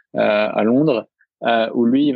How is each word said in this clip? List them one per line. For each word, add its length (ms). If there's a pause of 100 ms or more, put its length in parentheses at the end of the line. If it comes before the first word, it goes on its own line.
(160)
euh, 40
à 440
Londres, 440 (360)
euh, 300
où 120
lui, 300